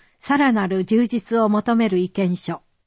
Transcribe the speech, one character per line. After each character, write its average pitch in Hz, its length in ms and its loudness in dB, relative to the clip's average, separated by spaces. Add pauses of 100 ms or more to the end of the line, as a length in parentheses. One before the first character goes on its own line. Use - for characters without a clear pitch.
(180)
さ - 180 -2
ら 277 160 2
な 208 140 0
る 190 180 -2
充 226 220 2
実 233 320 -4
を 220 100 2
求 208 280 0
め 226 120 2
る 185 100 0
意 185 120 -2
見 180 260 -2
書。 - 260 -10 (240)